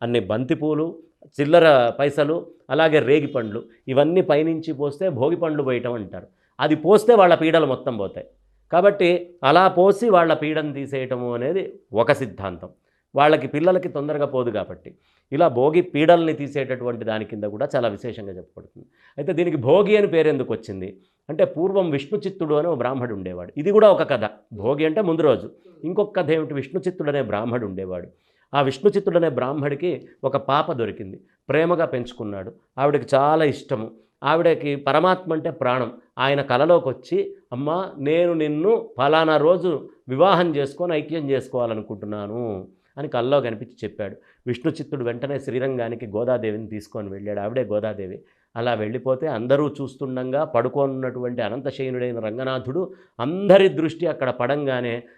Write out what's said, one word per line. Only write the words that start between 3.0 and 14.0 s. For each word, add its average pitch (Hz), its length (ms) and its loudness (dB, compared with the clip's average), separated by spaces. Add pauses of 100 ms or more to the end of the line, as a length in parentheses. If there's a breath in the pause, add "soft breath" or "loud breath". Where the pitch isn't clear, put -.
పండ్లు, 113 360 -6 (260 soft breath)
ఇవన్నీ 147 320 4
పైనుంచి 156 520 0
పోస్తే 143 360 -4
భోగి 147 280 0
పండ్లు 156 260 -2
పోయటం 123 300 -2
అంటారు. 95 340 -10 (340)
అది 151 140 2
పోస్తే 208 400 4
వాళ్ళ 180 200 8
పీడలు 160 320 4
మొత్తం 127 300 -4
పోతాయి. 95 300 -8 (460)
కాబట్టి 180 600 2 (100)
అలా 170 240 6
పోసి 196 400 4
వాళ్ళ 170 260 4
పీడను 151 380 -4
తీసేయటము 127 600 -6
అనేది 151 440 -4 (140)
ఒక 117 200 2
సిద్ధాంతం. 92 560 -6 (460)
వాళ్ళకి, 147 320 4
పిల్లలకి 170 420 0
తొందరగా 143 380 -4